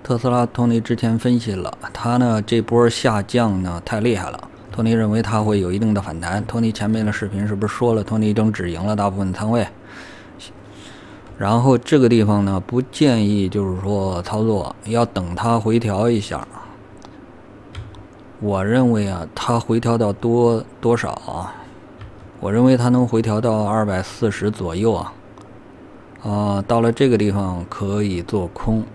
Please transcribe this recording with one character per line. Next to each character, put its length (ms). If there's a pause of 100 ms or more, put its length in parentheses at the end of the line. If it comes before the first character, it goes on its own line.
特 160
斯 140
拉， 160
托 180
尼 160
之 140
前 240
分 200
析 120
了， 200 (220)
它 240
呢， 240
这 180
波 300
下 320
降 400
呢， 240
太 140
厉 160
害 160
了。 180 (220)
托 120
尼 100
认 180
为 100
它 200
会 180
有 120
一 60
定 160
的 80
反 180
弹。 260
托 140
尼 120
前 180
面 160
的 60
视 160
频 200
是 60
不 140
是 80
说 180
了， 100
托 140
尼 140
已 20
经 180
止 200
盈 120
了 120
大 160
部 60
分 140
仓 200
位？ 160 (1700)
然 220
后 160
这 220
个 100
地 140
方 220
呢， 200
不 160
建 460
议 200
就 160
是 180
说 420
操 200
作， 320 (100)
要 200
等 300
它 240
回 180
调 320
一 100
下。 280 (1900)
我 260
认 260
为 160
啊， 280
它 240
回 200
调 180
到 160
多， 500 (180)
多 160
少 140
啊？ 420 (840)
我 120
认 120
为 120
它 140
能 180
回 140
调 180
到 260
二 200
百 160
四 300
十 180
左 260
右 180
啊。 200 (1080)
啊， 440
到 140
了 100
这 160
个 80
地 160
方 380
可 320
以 220
做 240
空。 360 (120)